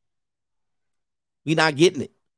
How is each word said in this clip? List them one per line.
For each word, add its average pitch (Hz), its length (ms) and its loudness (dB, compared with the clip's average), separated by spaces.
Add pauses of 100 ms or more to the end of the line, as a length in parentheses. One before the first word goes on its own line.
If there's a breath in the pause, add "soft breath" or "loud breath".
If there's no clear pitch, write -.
(1500)
We 151 80 -2
not 160 220 0
getting 143 260 2
it. - 100 -12 (260)